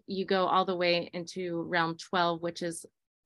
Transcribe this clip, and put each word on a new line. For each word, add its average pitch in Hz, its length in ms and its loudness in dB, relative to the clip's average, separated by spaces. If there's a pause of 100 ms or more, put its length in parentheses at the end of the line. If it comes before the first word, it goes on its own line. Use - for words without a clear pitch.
you 190 180 -4
go 190 220 4
all 185 180 4
the 180 120 0
way 175 360 2
into 170 520 -6
realm 165 320 0
twelve, 170 460 0
which 170 200 -4
is 170 240 -6 (400)